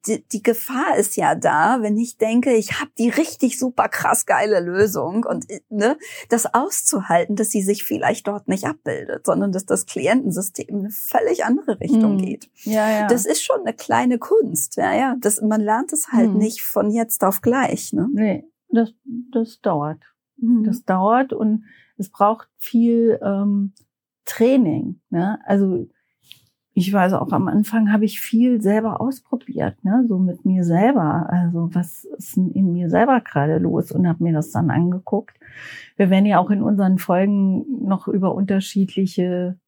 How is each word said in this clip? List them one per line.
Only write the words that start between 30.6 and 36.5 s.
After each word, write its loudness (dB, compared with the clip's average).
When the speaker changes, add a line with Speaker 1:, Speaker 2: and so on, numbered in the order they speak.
Speaker 2:
selber. 2
Also 0
was -6
ist -14
denn 2
in 2
mir -2
selber 4
gerade 0
los? -2
Und 2
habe 0
mir 0
das -2
dann 0
angeguckt. -2
Wir 2
werden 6
ja 4
auch 0